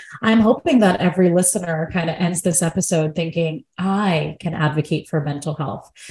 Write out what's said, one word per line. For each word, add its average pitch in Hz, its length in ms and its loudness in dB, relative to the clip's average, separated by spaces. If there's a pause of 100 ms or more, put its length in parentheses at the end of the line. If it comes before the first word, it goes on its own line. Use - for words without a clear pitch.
(220)
I'm 220 200 4
hoping 247 380 4
that 190 200 4
every 180 300 4
listener 170 640 0
kind 165 160 -2
of 156 100 -4
ends 175 220 -2
this 175 200 0
episode 165 540 0
thinking, 165 480 -4 (140)
"I 180 640 -2
can 165 120 -4
advocate 151 540 -2
for 156 140 -2
mental 143 340 -6
health," - 340 -8 (220)